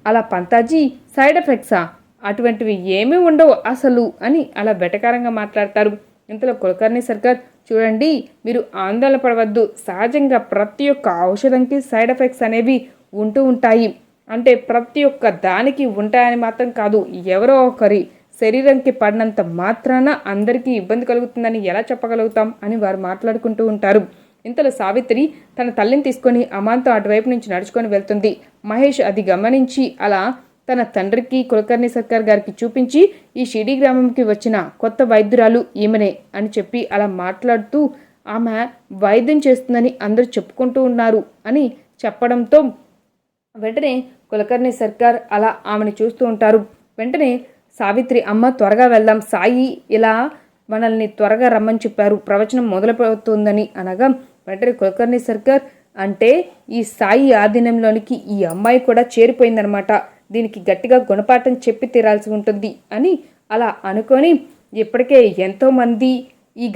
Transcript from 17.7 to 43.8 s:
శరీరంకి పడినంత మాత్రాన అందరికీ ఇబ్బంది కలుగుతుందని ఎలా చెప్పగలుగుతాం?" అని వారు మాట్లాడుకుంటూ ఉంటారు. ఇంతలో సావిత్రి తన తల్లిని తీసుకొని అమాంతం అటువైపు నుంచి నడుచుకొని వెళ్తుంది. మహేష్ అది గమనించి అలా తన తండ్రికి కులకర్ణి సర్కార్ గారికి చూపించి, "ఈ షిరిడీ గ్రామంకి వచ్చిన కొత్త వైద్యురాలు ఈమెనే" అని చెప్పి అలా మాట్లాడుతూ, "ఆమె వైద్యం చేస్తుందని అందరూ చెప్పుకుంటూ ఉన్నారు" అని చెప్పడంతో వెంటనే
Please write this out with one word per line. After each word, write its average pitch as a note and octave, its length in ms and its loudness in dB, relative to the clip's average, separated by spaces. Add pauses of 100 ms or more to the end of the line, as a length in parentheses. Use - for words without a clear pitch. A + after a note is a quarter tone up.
శరీరంకి C4 500 2
పడినంత A3 500 -2
మాత్రాన A3 680 -2 (160)
అందరికీ A#3 460 -2
ఇబ్బంది A3+ 340 -4
కలుగుతుందని A#3 600 -4
ఎలా F#3 120 -2
చెప్పగలుగుతాం?" A3+ 720 -2 (100)
అని G#3+ 120 -4
వారు G3 220 -2
మాట్లాడుకుంటూ A3 680 -4
ఉంటారు. G#3 600 0 (180)
ఇంతలో C4 240 0
సావిత్రి B3 640 -2 (280)
తన A#3+ 80 -2
తల్లిని A#3+ 340 0
తీసుకొని B3 500 0
అమాంతం A#3+ 380 0
అటువైపు G#3+ 380 0
నుంచి A#3 240 -4
నడుచుకొని G#3 340 -4
వెళ్తుంది. G3+ 500 -2 (280)
మహేష్ C4 360 0
అది G3 200 0
గమనించి A#3+ 800 0
అలా G#3 320 -2 (380)
తన B3 120 -2
తండ్రికి A#3 600 -2
కులకర్ణి A#3 460 0
సర్కార్ A3+ 340 -2
గారికి G#3 300 0 (100)
చూపించి, B3+ 380 0 (360)
"ఈ B3+ 80 -2
షిరిడీ B3+ 340 -4
గ్రామంకి B3+ 440 2
వచ్చిన G#3 460 -2 (100)
కొత్త A3+ 240 -2
వైద్యురాలు A3+ 640 4 (100)
ఈమెనే" G#3 420 0 (180)
అని G#3 220 -6
చెప్పి A3 340 -6
అలా G#3 160 0
మాట్లాడుతూ, G#3+ 840 -2 (380)
"ఆమె A3+ 400 -4 (260)
వైద్యం A#3 540 2
చేస్తుందని B3 540 0
అందరూ G#3+ 220 0
చెప్పుకుంటూ B3+ 600 -4
ఉన్నారు" A#3 400 0 (220)
అని B3+ 260 0 (340)
చెప్పడంతో A#3+ 540 2 (960)
వెంటనే B3+ 460 -4 (280)